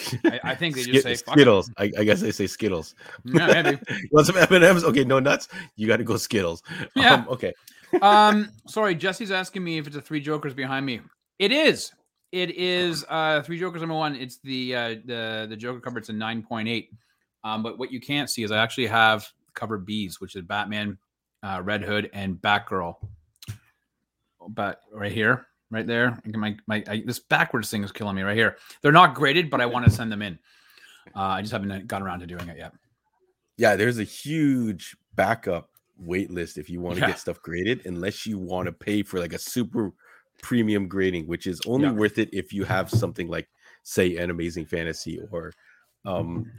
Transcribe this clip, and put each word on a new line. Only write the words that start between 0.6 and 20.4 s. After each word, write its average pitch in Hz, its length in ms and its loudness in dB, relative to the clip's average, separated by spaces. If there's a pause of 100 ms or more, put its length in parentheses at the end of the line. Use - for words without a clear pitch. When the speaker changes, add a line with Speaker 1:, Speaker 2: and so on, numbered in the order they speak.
Speaker 2:
they 127 60 -2
Speaker 1:
Skit-, 123 120 -2
Speaker 2:
just 135 100 8
say, 120 120 -2
"Fuck 143 200 0
it." 147 40 10
Speaker 1:
Skittles. 110 360 8
I, 101 220 0
I 107 60 4
guess 101 160 4
they 113 100 -2
say 98 160 -2
Skittles. 92 480 -4 (300)
Speaker 2:
Yeah, 160 380 4
maybe. 139 220 2
Speaker 1:
<laughs> - 60 -18
"You 101 220 -8
want 151 160 8
some 185 80 2
M 165 160 8
and 180 120 10
M's? 175 200 8
Okay, 143 200 4
no 131 140 4
nuts. 139 300 0 (260)
You 107 140 -2
gotta 110 160 4
go 104 120 0
Skittles." 85 460 -2 (340)
Speaker 2:
Yeah. 254 180 8
Speaker 1:
Um, - 140 0
okay. 120 300 -4
<laughs> - 40 -20 (400)
Speaker 2:
Um, 208 480 6 (160)
sorry, 208 280 0
Jesse's 190 360 -4
asking 185 340 -4
me 165 140 -2
if 147 80 -6
it's 147 100 -12
a 139 60 -10
Three 151 180 -6
Jokers 147 320 -4
behind 135 320 -4
me. 123 160 -4 (380)
It 202 140 2
is. 277 380 2 (420)
It 180 180 -4
is, 180 580 -2
uh, 156 320 0
Three 165 180 -8
Jokers 175 220 -6
number 165 140 -4
one. 156 200 -2
It's 127 260 -12
the, 127 360 -6
uh, 117 120 -2 (180)
the, 110 420 -6
the 110 80 -10
Joker 120 240 -8
cover. 123 180 -8
It's 107 120 -12
a - 20 -8
nine 110 300 -4
point 110 260 -6
eight. 113 220 -4 (540)
Um, 110 180 -4
but 113 160 -8
what 127 120 -8
you 127 80 -8
can't 143 300 -4
see - 140 -4
is 104 100 -2
I 107 60 2
actually 117 300 0
have 110 380 4 (280)
cover 110 260 -6
Bs, 101 400 -6
which 92 160 -14
is 95 60 -12